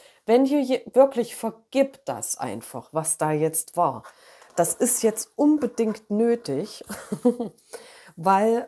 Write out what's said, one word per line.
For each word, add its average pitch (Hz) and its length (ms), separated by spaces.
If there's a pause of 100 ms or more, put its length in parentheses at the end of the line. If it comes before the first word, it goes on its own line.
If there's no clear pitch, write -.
(260)
wenn 247 180
hier 285 160
je-, 254 320
wirklich 254 440
vergib 262 720
das 117 300
einfach, 117 560
was 151 260
da 156 120
jetzt 156 460
war. 139 260 (540)
Das 165 180
ist - 280
jetzt 220 340
unbedingt 269 760
nötig, 220 720 (380)
<laughs> 240 300 (640)
weil, 208 520